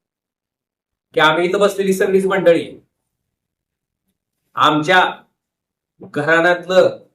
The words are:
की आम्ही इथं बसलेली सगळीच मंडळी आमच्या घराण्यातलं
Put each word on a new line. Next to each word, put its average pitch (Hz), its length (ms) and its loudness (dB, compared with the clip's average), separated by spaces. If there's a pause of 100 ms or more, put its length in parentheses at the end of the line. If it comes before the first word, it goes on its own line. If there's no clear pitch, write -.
(1160)
की 160 40 -2
आम्ही 160 300 0
इथं 196 100 -2
बसलेली 196 340 0
सगळीच 190 320 0
मंडळी 170 400 2 (1900)
आमच्या 156 480 2 (1000)
घराण्यातलं 170 960 0 (160)